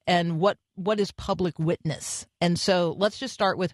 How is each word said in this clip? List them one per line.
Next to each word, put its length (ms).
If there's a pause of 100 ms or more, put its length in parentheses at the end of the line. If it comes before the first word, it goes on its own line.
and 340
what, 180 (180)
what 240
is 120
public 460
witness. 720 (140)
And 180
so 380
let's 200
just 160
start 240
with 160